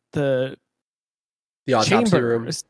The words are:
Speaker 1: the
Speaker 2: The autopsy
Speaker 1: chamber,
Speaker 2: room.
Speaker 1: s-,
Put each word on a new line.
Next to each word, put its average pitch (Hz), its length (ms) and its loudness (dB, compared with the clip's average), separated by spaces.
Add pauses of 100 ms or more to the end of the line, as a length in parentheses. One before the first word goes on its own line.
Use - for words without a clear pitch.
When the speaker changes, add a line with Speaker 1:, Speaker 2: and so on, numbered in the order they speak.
(140)
Speaker 1:
the 135 440 -2 (1080)
Speaker 2:
The 127 80 0
autopsy 190 380 2
Speaker 1:
chamber, 123 160 2
Speaker 2:
room. 117 200 -2
Speaker 1:
s-, - 220 -10